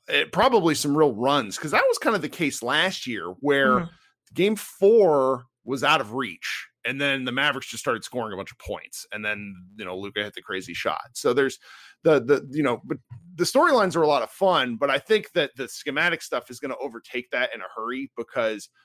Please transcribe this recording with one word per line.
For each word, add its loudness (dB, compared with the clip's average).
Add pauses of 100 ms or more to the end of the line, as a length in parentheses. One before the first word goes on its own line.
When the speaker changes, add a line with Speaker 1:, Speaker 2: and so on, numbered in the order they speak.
Speaker 1:
it, 0
probably 4
some -2
real 6
runs, 0
'cause -8
that 4
was 0
kind 0
of 0
the -4
case -4
last 0
year -6 (120)
where 4
Speaker 2:
Mm-hmm. -6 (480)
Speaker 1:
game 2
four 4 (180)
was -6
out 4
of -8
reach, -8 (160)
and -4
then -2
the -4
Mavericks 0
just -10
started -2
scoring -8
a -10
bunch -10
of -20
points, -12
and -10
then, -6 (220)
you -12
know, -8
Luka -6
hit -8
the -14
crazy -8
shot. -4 (120)
So 0
there's 0 (460)
the, 6
the, 2
you -2
know, 0
but -8 (360)
the -2
storylines 4
are 4
a 4
lot 4
of -6
fun, 2
but 0
I 2
think 0
that 0
the -6
schematic -2
stuff -6
is -16
gonna -8
overtake -8
that -2
in -10
a -12 (100)
hurry, -8
because -4 (160)